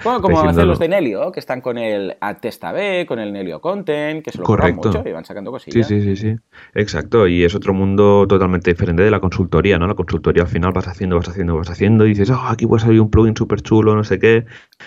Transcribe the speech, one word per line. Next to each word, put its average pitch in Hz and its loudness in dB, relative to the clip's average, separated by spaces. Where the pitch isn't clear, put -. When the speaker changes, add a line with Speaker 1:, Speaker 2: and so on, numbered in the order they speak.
Speaker 1:
Bueno, 240 -2
Speaker 2:
va - -4
Speaker 1:
como 190 2
hacen 85 2
Speaker 2:
diciendo, 85 4
Speaker 1:
los - 2
Speaker 2:
¿no? 170 0
Speaker 1:
de 160 0
Nelio, 160 -2
que 147 -12
están 127 -8
con 123 -6
el 104 -4
Ad 101 -4
Test - -10
A 90 -8
B, 175 -2
con 120 -6
el 104 -6
Nelio 92 -8
Content, 156 -4
que 120 -10
se - -12
lo 87 -8
curran 87 0
Speaker 2:
Correcto. 104 -2
Speaker 1:
mucho - -10
y 95 -8
van 82 -12
sacando 98 -12
Speaker 2:
Sí, - -18
Speaker 1:
cosillas. 110 0
Speaker 2:
sí, 104 0
sí, 101 -2
sí. 110 -4
Exacto, 101 0
y 87 2
es 85 2
otro 98 -2
mundo 98 4
totalmente 92 2
diferente 87 0
de 107 4
la 98 2
consultoría, 90 0
¿no? 87 0
La 104 -2
consultoría 82 0
al 80 -4
final 87 -2
vas 92 -4
haciendo, 90 -4
vas 87 -2
haciendo, 87 -4
vas 85 -6
haciendo 104 4
y 107 4
dices, 101 2
"Ah, 123 -2
aquí 113 -2
puede 113 2
salir 113 4
un 107 2
plugin 110 4
súper - -2
chulo, 107 2
no 107 0
sé 98 -2
qué", 113 4